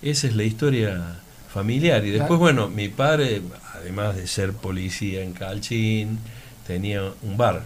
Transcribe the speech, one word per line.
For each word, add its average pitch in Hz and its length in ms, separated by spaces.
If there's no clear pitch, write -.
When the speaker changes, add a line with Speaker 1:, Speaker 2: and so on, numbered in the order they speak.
Speaker 1:
esa 143 260
es 110 80
la 107 80
historia 107 720
familiar. 117 520
Y 101 60
Speaker 2:
La 107 80
Speaker 1:
después, 165 200
bueno, 139 280
mi 101 220
padre, 135 520
además 95 420
de 92 120
ser 95 260
policía 95 720
en 92 100
Calchín, 110 880
tenía 98 360
un 101 160
bar. 110 280